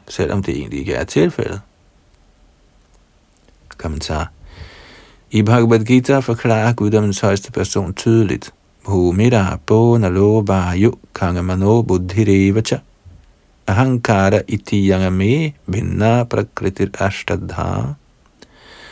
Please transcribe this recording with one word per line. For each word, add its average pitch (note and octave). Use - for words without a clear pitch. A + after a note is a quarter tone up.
selvom F#2+
det -
egentlig C#2
ikke C2+
er B1
tilfældet. A#2+
Kommentar. D#2
I A2
Bhagavad A2+
Gita B2+
forklarer A#2
guddommens G#2
højeste G2
person F#2+
tydeligt, A2+
"Bhumira F#2+
bo A#2
nalo G2+
vayu F#2+
kangamano F#2
buddhirevacha. G2
Ahankara G#2+
iti G2+
yangame F#2+
vinna G#2
prakritir G2+
ashtadha." F#2+